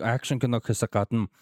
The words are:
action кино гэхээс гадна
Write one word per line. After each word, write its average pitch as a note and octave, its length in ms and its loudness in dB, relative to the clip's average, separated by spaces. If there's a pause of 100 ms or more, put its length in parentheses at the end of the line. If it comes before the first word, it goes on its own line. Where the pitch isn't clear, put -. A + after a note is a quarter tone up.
action A#2 400 0
кино A#2+ 200 2
гэхээс - 280 -2
гадна G#2 400 0 (140)